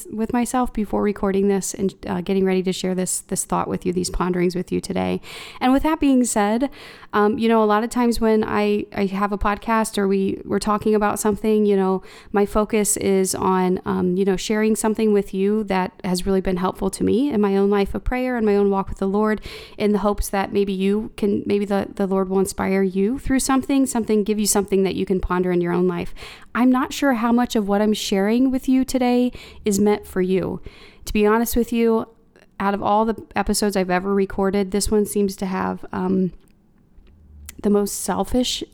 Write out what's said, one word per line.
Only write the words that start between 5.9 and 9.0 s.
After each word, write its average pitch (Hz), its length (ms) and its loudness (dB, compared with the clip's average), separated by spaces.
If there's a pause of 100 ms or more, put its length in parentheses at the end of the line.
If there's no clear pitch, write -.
being 262 240 4
said, 226 440 0 (440)
um, 208 240 4
you 226 100 2
know, 226 160 6
a - 20 4
lot 214 200 2
of 233 40 -4
times 240 300 0
when 220 240 4
I, 208 500 0
I 202 120 -2